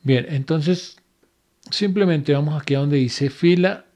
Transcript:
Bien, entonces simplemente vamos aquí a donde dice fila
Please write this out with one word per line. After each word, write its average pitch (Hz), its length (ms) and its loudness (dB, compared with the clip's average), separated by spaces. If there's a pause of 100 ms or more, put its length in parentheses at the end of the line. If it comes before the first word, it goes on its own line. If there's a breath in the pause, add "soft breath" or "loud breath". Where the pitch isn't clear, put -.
Bien, 131 260 0
entonces 160 680 -2 (720)
simplemente 185 600 0
vamos 147 280 -2
aquí 139 140 -2
a 139 40 0
donde 143 180 2
dice 131 320 0
fila 180 560 2 (100)